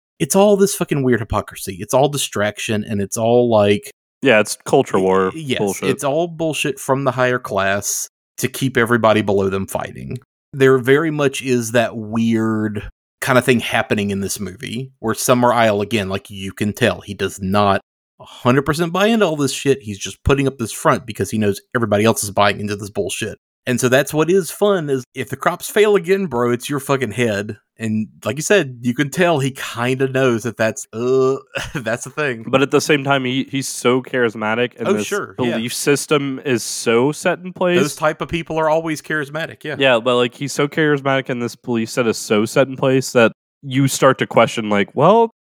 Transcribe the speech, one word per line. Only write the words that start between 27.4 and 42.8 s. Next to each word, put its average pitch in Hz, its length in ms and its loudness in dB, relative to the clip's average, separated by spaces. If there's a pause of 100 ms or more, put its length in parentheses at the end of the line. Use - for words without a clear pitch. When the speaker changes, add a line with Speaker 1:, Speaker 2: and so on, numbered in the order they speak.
Speaker 1:
And 110 300 -2 (160)
like 113 140 -4
you 156 60 -8
said, 156 400 0
you 123 100 0
can 143 160 -2
tell 170 300 2
he 135 120 0
kinda 131 560 -2
knows 131 360 0
that 113 120 -6
that's, 110 380 -2
uh, 131 440 2 (180)
<laughs> - 200 -8
that's 120 280 -4
the 135 80 -12
thing. 127 360 -4
Speaker 2:
But 131 140 2
at 135 80 2
the 147 100 2
same 143 240 0
time, 135 220 0
he, 127 240 -2
he's 135 180 -6
so 127 360 0
charismatic, 117 760 -2
and 117 100 -6
Speaker 1:
Oh, - 60 2
Speaker 2:
this 107 140 -2
Speaker 1:
sure, 175 320 -6
yeah. 120 160 -2
Speaker 2:
belief 117 180 -6
system 139 720 -2
is 127 160 0
so 120 500 0
set 160 280 -2
in 180 140 -12
place. 175 260 2
Speaker 1:
Those 147 160 0
type 156 260 -2
of 143 80 -8
people 165 280 -6
are 160 120 2
always 160 320 0
charismatic, 151 600 -6
yeah. 151 160 -8
Speaker 2:
Yeah, 131 200 4
but, 123 160 0
like, 123 200 0
he's 139 180 -8
so 147 140 0
charismatic, 139 640 0
and 123 120 -4
this 117 140 -6
belief 113 340 -2
set 127 160 0
is 107 120 0
so 110 280 0
set 131 220 2
in 131 100 -10
place 131 360 0